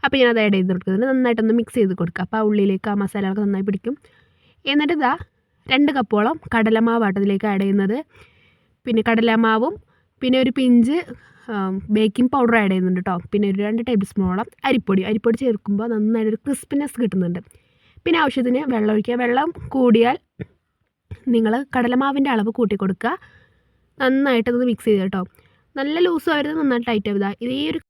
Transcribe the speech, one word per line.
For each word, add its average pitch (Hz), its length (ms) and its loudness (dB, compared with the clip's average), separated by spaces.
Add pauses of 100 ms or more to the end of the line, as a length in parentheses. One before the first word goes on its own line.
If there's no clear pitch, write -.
അപ്പോൾ 277 160 0
ഞാനത് 240 240 4
ആഡ് 202 120 2
ചെയ്ത് 190 160 0
കൊടുക്കുന്നുണ്ട്. 190 380 -2
നന്നായിട്ടൊന്ന് 233 480 2
മിക്സ് 226 200 -4
ചെയ്ത് 190 220 2
കൊടുക്കുക. 170 260 -4
അപ്പോൾ 220 140 -6
ആ 220 80 0
ഉള്ളിയിലേക്ക് 202 440 0
ആ - 100 -2
മസാലകളൊക്കെ 196 440 -4
നന്നായി 196 220 -2
പിടിക്കും. 208 260 -4 (760)
എന്നിട്ട് 294 260 2
ഇതാ 254 120 0 (640)
രണ്ട് 285 240 4
കപ്പോളം 226 400 0 (180)
കടലമാവാണ് 220 680 0
ഇതിലേക്ക് 196 300 -2
ആഡ് 196 120 -2
ചെയ്യുന്നത്. 196 340 0 (880)
പിന്നെ 226 220 2
കടലമാവും 226 680 2 (480)
പിന്നെ 254 220 2
ഒരു 254 140 0
പിഞ്ച്, 247 380 4 (560)
ആ, - 20 -8 (440)
ബേക്കിംഗ് 220 360 2
പൗഡർ 240 260 4
ആഡ് 196 100 2
ചെയ്യുന്നുണ്ട് 185 320 0
കേട്ടോ. 185 140 -4 (160)
പിന്നെ 208 200 0
ഒരു 196 140 -2
രണ്ട് 226 240 -2
ടേബിൾ 196 220 0
സ്പൂണോളം 190 360 -2 (220)
അരിപ്പൊടി. 190 400 0
അരിപ്പൊടി 226 320 0
ചേർക്കുമ്പോൾ 220 520 -2
നന്നായിട്ടൊരു 220 520 0
ക്രിസ്പിനെസ് 277 560 -4
കിട്ടുന്നുണ്ട്. 180 400 -2 (640)
പിന്നെ 330 180 2
ആവശ്യത്തിന് 254 380 0 (140)
വെള്ളം 214 180 2
ഒഴിക്കുക. 240 300 -2
വെള്ളം 262 260 0 (260)
കൂടിയാൽ 247 420 4 (1160)
നിങ്ങൾ 220 180 2 (220)
കടലമാവിൻ്റെ 269 580 0
അളവ് 220 240 0
കൂട്ടി 214 260 0
കൊടുക്കുക. 190 280 -2 (880)
നന്നായിട്ടത് 254 680 0
മിക്സ് 220 200 -4
ചെയ്യുക 196 180 2
കേട്ടോ. 190 140 -4 (580)
നല്ല 285 160 -4 (100)
ലൂസും 339 300 0
ആവരുത്, 294 260 -2
നന്നായിട്ട് 247 300 0
ടൈറ്റ് 214 200 -2
ആവരുത്. 202 160 -2 (180)
ഇത് 247 160 -4
ഈ - 100 -4
ഒരു 330 80 -4 (120)